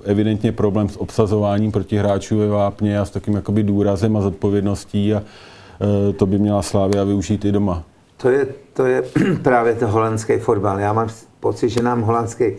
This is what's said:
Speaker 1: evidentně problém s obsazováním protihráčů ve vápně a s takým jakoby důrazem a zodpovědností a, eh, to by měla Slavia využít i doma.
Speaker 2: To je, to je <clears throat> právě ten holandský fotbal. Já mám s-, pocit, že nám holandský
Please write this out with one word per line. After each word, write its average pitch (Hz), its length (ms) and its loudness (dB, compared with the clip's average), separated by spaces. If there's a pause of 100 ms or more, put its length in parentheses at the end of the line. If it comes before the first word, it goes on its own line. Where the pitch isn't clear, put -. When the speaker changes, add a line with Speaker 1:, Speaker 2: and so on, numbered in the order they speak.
Speaker 1:
evidentně 104 480 0
problém 104 380 0
s - 120 -10
obsazováním 104 680 0
protihráčů 101 680 -2
ve 104 100 2
vápně 104 520 0
a 98 60 0
s - 40 -8
takým 104 240 -4
jakoby 104 300 0
důrazem 101 540 2
a 101 40 2
zodpovědností 101 920 0
a, 104 100 -2 (840)
eh, 95 40 -2
to 101 120 2
by 98 120 2
měla 104 240 2
Slavia 98 420 0
využít 101 420 -2
i 101 60 2
doma. 98 320 -2 (340)
Speaker 2:
To 127 120 0
je, 135 180 2 (260)
to 135 120 0
je 127 180 0 (200)
<clears throat> 180 180 0
právě 117 340 2
ten 117 120 -2
holandský 110 500 0
fotbal. 101 420 0
Já 104 140 0
mám 113 160 -2
s-, - 180 -16 (120)
pocit, 107 300 -2
že 117 120 -2
nám 120 200 0
holandský 117 440 0 (140)